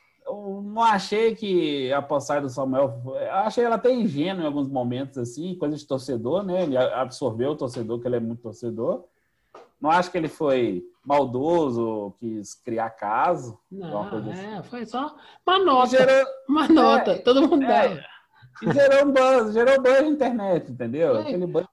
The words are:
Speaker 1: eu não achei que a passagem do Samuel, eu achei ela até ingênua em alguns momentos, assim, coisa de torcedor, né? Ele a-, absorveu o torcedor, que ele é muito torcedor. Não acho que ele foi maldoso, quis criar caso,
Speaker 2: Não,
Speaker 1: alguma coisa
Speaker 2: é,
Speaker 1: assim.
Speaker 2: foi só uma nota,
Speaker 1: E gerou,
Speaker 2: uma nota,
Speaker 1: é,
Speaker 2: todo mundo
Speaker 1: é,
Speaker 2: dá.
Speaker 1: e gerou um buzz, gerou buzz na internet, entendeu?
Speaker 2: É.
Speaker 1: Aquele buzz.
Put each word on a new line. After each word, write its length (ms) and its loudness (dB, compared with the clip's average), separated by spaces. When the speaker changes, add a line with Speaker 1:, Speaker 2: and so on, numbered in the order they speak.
Speaker 1:
eu 360 -10
não 200 -4
achei 520 0
que 580 -2
a 100 0
passagem 400 -2
do 80 -6
Samuel, 560 -2
eu 260 -8
achei 320 0
ela 120 0
até 180 2
ingênua 480 -2
em 40 -2
alguns 220 -4
momentos, 480 -6
assim, 380 -8
coisa 220 -4
de 100 -16
torcedor, 560 -4
né? 220 -4
Ele 120 -2
a-, 240 0
absorveu 520 -4
o 40 -8
torcedor, 440 -8
que 80 -8
ele 80 -2
é 40 -4
muito 220 -8
torcedor. 640 -8
Não 80 -4
acho 220 0
que 80 -6
ele 100 -2
foi 540 -2
maldoso, 1120 -2
quis 360 -10
criar 360 -8
caso, 680 -4
Speaker 2:
Não, 160 -14
Speaker 1:
alguma 240 -8
coisa 200 -8
Speaker 2:
é, 260 -12
Speaker 1:
assim. 120 -14
Speaker 2:
foi 160 -12
só 320 -8
uma 140 4
nota, 260 4
Speaker 1:
E 120 -2
gerou, 280 6
Speaker 2:
uma 200 4
nota, 440 6
Speaker 1:
é, 60 -2
Speaker 2:
todo 300 4
mundo 140 2
Speaker 1:
é, 60 0
Speaker 2:
dá. 100 -12
Speaker 1:
e 100 0
gerou 340 6
um 60 2
buzz, 420 4
gerou 260 4
buzz 220 6
na 60 0
internet, 640 -2
entendeu? 460 0
Speaker 2:
É. 20 -2
Speaker 1:
Aquele 260 -4
buzz. 260 -2